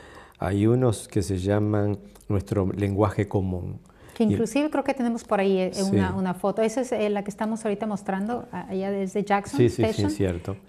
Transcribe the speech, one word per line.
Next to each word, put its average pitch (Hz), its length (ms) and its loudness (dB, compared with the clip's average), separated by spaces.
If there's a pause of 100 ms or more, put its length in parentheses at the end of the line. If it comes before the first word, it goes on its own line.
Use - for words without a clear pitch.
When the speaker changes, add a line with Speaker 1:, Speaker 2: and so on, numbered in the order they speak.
(380)
Speaker 1:
Hay 101 300 2
unos 120 400 2
que - 160 0
se 95 140 -2
llaman 104 600 2 (300)
Nuestro 98 460 0
Lenguaje 101 560 0
Común. 95 500 -4 (380)
Speaker 2:
Que 233 80 2
Speaker 1:
Y 208 80 4
Speaker 2:
inclusive 254 360 0
creo 294 140 -2
que - 100 0
tenemos 233 300 -2
por 208 160 0
ahí, 190 180 4
eh, 185 140 0 (180)
una, 196 200 4
Speaker 1:
Sí. 190 80 -4
Speaker 2:
una 185 160 0
foto. 196 280 0
Esa 220 200 0
es, 247 100 -4
eh, 214 180 0
la 202 140 -2
que 202 60 -8
estamos 214 340 -4
ahorita 208 240 -2
mostrando, 208 640 -4
a-, 175 160 -8
allá 190 240 -2
desde 196 320 -2
Jackson 202 360 0
Speaker 1:
Sí, 120 100 6
sí, 110 80 -4
sí, 117 60 2
Speaker 2:
Station. 101 280 2
Speaker 1:
cierto. 95 460 -2 (120)